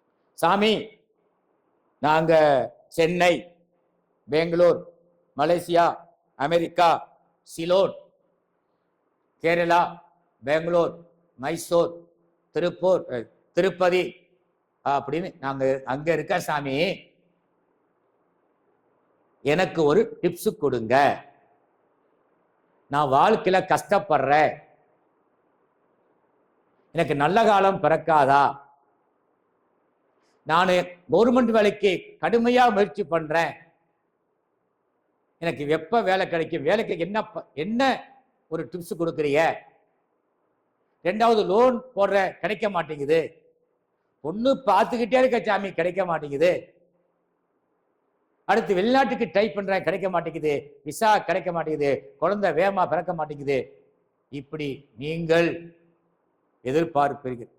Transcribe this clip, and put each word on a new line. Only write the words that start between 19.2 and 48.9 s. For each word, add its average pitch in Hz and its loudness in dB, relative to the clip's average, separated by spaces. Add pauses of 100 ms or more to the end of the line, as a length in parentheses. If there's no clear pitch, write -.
எனக்கு 170 0 (100)
ஒரு 165 4 (200)
டிப்ஸ் 175 -4 (120)
கொடுங்க. 123 0 (2000)
நான் 143 0
வாழ்க்கையில 185 4 (140)
கஷ்டப்படுறேன், 151 2 (2500)
எனக்கு 151 0
நல்ல 175 2 (100)
காலம் 196 4
பிறக்காதா, 151 4 (2000)
நானு 180 2 (400)
கவர்மெண்ட் 233 4
வேலைக்கு 202 2 (320)
கடுமையா 233 2 (120)
முயற்சி 202 -2 (100)
பண்றேன், 160 -2 (1900)
எனக்கு 151 -6 (140)
எப்ப 220 -2
வேலை 190 0
கிடைக்கும், 160 -4
வேலைக்கு 202 -2 (100)
என்ன 202 -6 (160)
ப-, 160 -12 (140)
என்ன 220 -4 (680)
ஒரு 160 -6
டிப்ஸ் 170 -10
கொடுக்குறீங்க? 156 0 (1600)
ரெண்டாவது 220 2 (100)
லோன் 240 4 (180)
போடுற 196 0 (240)
கிடைக்க 196 -4 (100)
மாட்டேங்குது, 151 -2 (1000)
பொண்ணு 214 -2 (160)
பார்த்துக்கிட்டே 226 2
இருக்க 254 2 (100)
சாமி 196 -2 (100)
கிடைக்க 175 -2
மாட்டேங்குது, 147 0 (2000)
அடுத்து 196 0
வெளிநாட்டுக்கு 240 0